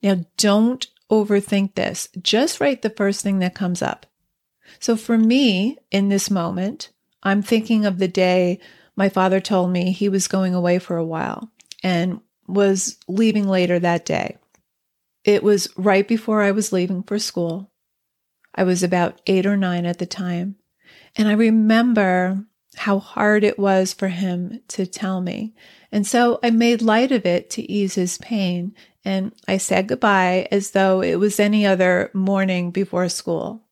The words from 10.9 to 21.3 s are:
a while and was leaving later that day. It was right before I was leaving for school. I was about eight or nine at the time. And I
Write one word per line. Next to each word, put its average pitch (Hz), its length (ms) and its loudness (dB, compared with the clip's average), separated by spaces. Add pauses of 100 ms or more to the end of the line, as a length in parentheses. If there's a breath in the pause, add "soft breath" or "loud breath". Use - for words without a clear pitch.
a 165 80 -2
while 160 460 -6 (320)
and 180 380 -2 (260)
was 196 600 0
leaving 208 420 0
later 180 300 2
that 170 260 0
day. - 320 -4 (880)
It 208 180 2
was 202 340 2
right 196 300 2
before 220 360 0
I 202 100 2
was 202 200 -2
leaving 185 300 -2
for 208 160 -6
school. 180 520 -6 (840)
I 190 100 0
was 185 180 0
about 180 440 0
eight 190 200 2
or 202 100 0
nine 175 300 -2
at 175 120 -4
the 180 80 -6
time. 180 500 -6 (600 soft breath)
And 214 120 2
I 208 40 2